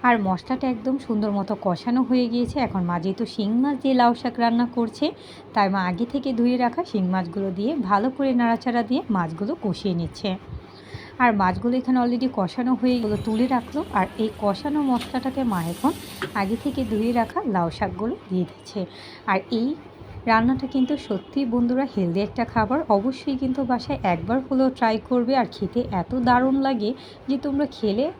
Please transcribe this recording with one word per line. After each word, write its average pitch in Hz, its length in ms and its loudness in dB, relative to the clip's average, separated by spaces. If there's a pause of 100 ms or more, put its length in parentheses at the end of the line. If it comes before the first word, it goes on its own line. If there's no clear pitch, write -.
আর 240 80 6 (100)
মশলাটা 254 480 -2
একদম 262 220 -2 (100)
সুন্দর 214 320 0
মতো 196 140 -2 (120)
কষানো 240 440 0
হয়ে 247 240 4
গিয়েছে। 240 240 0 (100)
এখন 190 240 -2
মা 175 140 0
যেহেতু 190 200 0 (100)
শিং 208 140 0 (140)
মাছ 285 200 2
দিয়ে 269 180 4
লাউ 240 200 8
শাক 240 220 -4
রান্না 233 240 4 (100)
করছে, 233 300 0 (480)
তাই 202 200 4
মা 196 60 2 (100)
আগে 180 220 -2
থেকে 277 160 -2 (100)
ধুয়ে 240 260 4
রাখা 240 260 0
শিং 202 120 0 (120)
মাছগুলো 185 340 -2 (100)
দিয়ে 220 140 0 (160)
ভালো 208 280 2
করে 269 140 2 (100)
নাড়াচাড়া 233 500 2
দিয়ে 262 100 2 (160)
মাছগুলো 180 360 -2 (120)
কষিয়ে 196 360 0
নিচ্ছে। 165 300 -4 (920)
আর 247 80 6 (100)
মাছগুলো 190 400 2
এখানে 254 240 2
already 247 240 0 (100)
কষানো 240 420 0
হয়ে 254 220 2
গেলো, 208 140 0 (100)
তুলে 226 280 2
রাখলো। 247 260 -2 (180)
আর 185 80 2 (160)
এই 220 80 0 (120)
কষানো 214 380 0 (100)
মশলাটাতে 254 500 -2 (120)
মা 175 80 0 (120)
এখন 277 200 0 (480)
আগে 202 240 0
থেকে 269 160 -2 (120)
ধুয়ে 220 180 0 (100)
রাখা 226 180 -2 (160)
লাউ 175 140 2 (100)
শাকগুলো 208 360 -2 (160)
দিয়ে 185 200 0
দিচ্ছে। - 300 -10 (520)
আর 190 60 4 (220)
এই 247 80 0 (640)
রান্নাটা 247 440 4
কিন্তু 262 200 2 (120)
সত্যিই 247 480 -2
বন্ধুরা 247 300 2 (100)
হেলদি 180 340 2
একটা 233 240 -2
খাবার, 233 280 2 (160)
অবশ্যই 262 460 0
কিন্তু 262 180 0 (100)
বাসায় 262 280 -2 (160)
একবার 180 320 0
হলেও 262 220 2 (100)
ট্রাই 226 180 4 (120)
করবে। 247 320 2
আর 214 140 2
খেতে 208 260 -2 (200)
এত 170 100 -4 (180)
দারুণ 254 280 4 (100)
লাগে 226 240 0 (380)
যে 269 160 0
তোমরা 285 220 0 (100)
খেলে 220 280 0 (160)